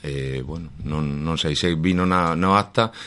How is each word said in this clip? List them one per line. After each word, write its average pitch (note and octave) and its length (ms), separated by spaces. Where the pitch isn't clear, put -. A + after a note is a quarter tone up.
e, C2+ 400
bueno, D2+ 320
non, D2 320
non D#2+ 160
sei, D#2 160
sei, E2+ 240
vino F2+ 320
na, F2+ 240
no F#2 240
acta, A2+ 320